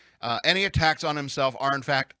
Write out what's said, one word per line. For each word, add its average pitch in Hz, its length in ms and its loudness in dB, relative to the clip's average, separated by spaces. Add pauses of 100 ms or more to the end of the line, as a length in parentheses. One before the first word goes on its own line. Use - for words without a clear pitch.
(200)
uh, 117 220 -4
any 185 220 2
attacks 160 400 2
on 151 100 0
himself 139 460 -2
are, 139 160 0
in 135 60 -6
fact, 135 380 -2